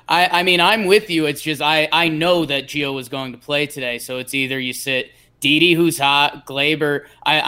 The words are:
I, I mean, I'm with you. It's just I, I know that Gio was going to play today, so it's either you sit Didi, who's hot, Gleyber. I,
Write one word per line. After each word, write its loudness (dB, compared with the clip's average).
I, 2
I 0
mean, 2
I'm 2
with 2
you. 2
It's -6
just -4
I, 2
I 2
know 2
that -4
Gio -6
was -10
going -8
to -18
play -4
today, -6
so -8
it's -8
either -2
you -6
sit -4
Didi, 4
who's 2
hot, 0
Gleyber. -2
I, 2